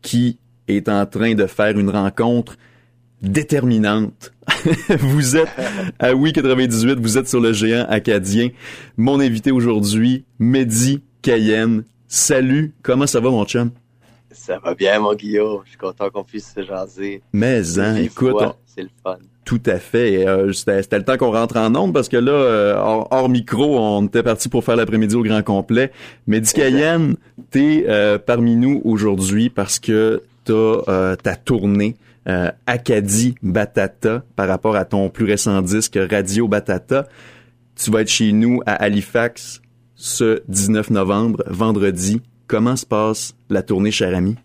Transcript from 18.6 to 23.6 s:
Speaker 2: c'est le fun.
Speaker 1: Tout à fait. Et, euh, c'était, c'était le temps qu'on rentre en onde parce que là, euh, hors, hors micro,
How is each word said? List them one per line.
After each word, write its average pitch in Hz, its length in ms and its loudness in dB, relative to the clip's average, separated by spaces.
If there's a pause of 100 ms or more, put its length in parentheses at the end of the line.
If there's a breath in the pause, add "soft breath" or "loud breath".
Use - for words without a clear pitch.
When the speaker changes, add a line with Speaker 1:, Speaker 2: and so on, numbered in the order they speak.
Speaker 2:
c'est - 180 -16
le 92 60 -14 (140)
fun. 92 140 -6 (260)
Speaker 1:
Tout 120 220 -2
à 92 140 0
fait. 117 340 0
Et, 95 140 2
euh, 98 260 0
c'était, 98 300 -2
c'était 104 160 -2
le 98 40 -6
temps 131 140 0
qu'on 127 140 0
rentre 117 260 -2
en 113 180 2
onde 180 180 0
parce 135 140 0
que - 80 -4
là, 123 160 2
euh, 110 460 2
hors, 110 340 0
hors 131 160 2
micro, 127 500 0